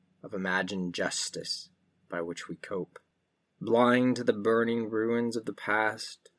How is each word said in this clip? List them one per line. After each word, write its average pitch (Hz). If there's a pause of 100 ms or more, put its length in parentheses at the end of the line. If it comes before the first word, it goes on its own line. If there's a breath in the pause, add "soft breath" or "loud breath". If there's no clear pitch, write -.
(220)
of -
imagined 92
justice - (380)
by 87
which 85
we 90
cope. - (600)
Blind 123
to 123
the 117
burning 113
ruins 117
of 113
the 104
past, 107